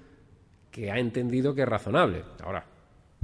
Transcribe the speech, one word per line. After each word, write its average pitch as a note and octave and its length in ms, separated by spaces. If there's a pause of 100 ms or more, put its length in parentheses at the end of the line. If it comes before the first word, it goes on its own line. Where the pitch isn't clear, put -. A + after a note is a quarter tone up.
(680)
que G#2 220
ha A2+ 80
entendido B2 560
que C#3 60
es B2+ 60
razonable. G#2+ 560 (200)
Ahora, F2+ 220 (580)